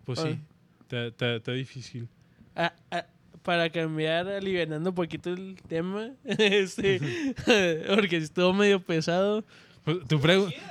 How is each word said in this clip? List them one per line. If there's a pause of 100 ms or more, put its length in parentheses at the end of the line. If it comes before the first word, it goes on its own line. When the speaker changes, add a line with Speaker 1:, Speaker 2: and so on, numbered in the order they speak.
Speaker 1:
pues
Speaker 2:
Ah.
Speaker 1:
sí. (420)
Está,
está,
está
difícil. (480)
Speaker 2:
Ah, (160)
ah, (380)
para
cambiar,
alivianando
un
poquito
el (120)
tema,
<laughs>
este,
Speaker 1:
Ujú. (540)
Speaker 2:
<laughs>
porque
estuvo
medio
pesado. (380)
Speaker 1:
Pues,
tú
pregu-, (200)